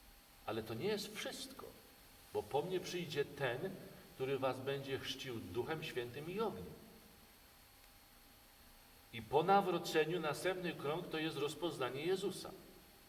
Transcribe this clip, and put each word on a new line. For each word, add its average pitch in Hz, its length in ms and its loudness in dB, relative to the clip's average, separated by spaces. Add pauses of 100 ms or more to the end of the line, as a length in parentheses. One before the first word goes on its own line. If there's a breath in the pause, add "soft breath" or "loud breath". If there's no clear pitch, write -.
(460)
Ale 110 160 -2
to 113 120 -6
nie 139 120 -2
jest 208 300 -2
wszystko, - 500 -8 (680)
bo 104 100 0
po 147 200 0
mnie 180 180 0
przyjdzie 151 440 -2
ten, 139 460 -2 (440 loud breath)
który 135 240 0
was 127 220 2
będzie 139 380 -2
chrzcił 120 420 -4
Duchem 120 420 -2
Świętym 123 480 -4
i 196 100 0
ogniem". 196 340 -2 (2500)
I 113 100 -8
po 143 200 6
nawróceniu 170 800 6
następny 175 520 2
krok 156 360 0
to 156 100 0
jest 156 180 0
rozpoznanie 139 680 0
Jezusa. 190 440 0 (580)